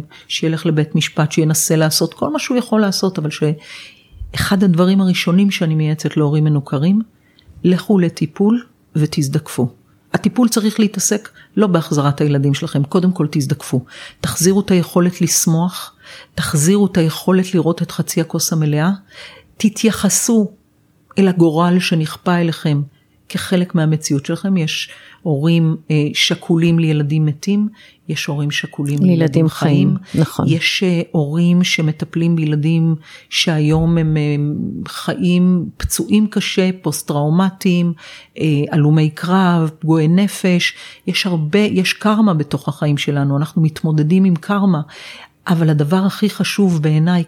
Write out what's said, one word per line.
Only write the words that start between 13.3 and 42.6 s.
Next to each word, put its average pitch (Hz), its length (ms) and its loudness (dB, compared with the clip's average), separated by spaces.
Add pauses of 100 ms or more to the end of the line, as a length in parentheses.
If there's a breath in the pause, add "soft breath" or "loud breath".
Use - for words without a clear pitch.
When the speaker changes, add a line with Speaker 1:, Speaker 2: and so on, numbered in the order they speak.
Speaker 1:
תזדקפו. 139 540 -2 (360 loud breath)
תחזירו 185 400 0
את 196 100 -4
היכולת 180 500 0
לשמוח, 170 720 -2 (400 loud breath)
תחזירו 175 500 2
את 185 120 -2
היכולת 180 580 0
לראות 170 260 0
את 170 100 -4
חצי - 300 -4
הכוס 160 320 -4
המלאה, 156 380 0 (680 loud breath)
תתייחסו 214 920 0 (680)
אל 196 80 6
הגורל 175 520 2
שנכפה 175 560 -2
אליכם, 160 460 0 (480 soft breath)
כחלק 180 460 -2
מהמציאות 156 500 0
שלכם. 190 320 -2
יש 156 320 -4 (320 loud breath)
הורים, 160 540 2 (160)
אה, 156 40 2 (180)
שכולים 170 680 0
לילדים 156 460 0
מתים, 196 420 -2 (420 loud breath)
יש 156 160 -6
הורים 147 260 -4
שכולים 143 480 -4
Speaker 2:
לילדים 185 100 4 (100)
Speaker 1:
לילדים 160 300 2
חיים. 156 480 2 (140 loud breath)
Speaker 2:
חיים, 156 100 0
נכון. - 260 -2
Speaker 1:
יש, 160 360 0
אה, 175 180 2 (100)
הורים 170 520 2
שמטפלים 165 720 -2
בילדים 160 600 0 (340 loud breath)
שהיום 160 680 0
הם, 156 200 0
אה, 151 40 0 (680)
חיים 180 800 0 (120)
פצועים 208 500 0
קשה, 190 420 -2 (120)
פוסט-טראומטיים, 170 1120 0 (460 loud breath)
אה, - 40 -2 (280)
הלומי 156 380 4
קרב, 170 720 0
פגועי 156 280 2
נפש. 180 680 0 (340 loud breath)
יש - 180 -4
הרבה, 165 340 0
יש 185 340 0
קרמה 214 400 2
בתוך 147 340 -2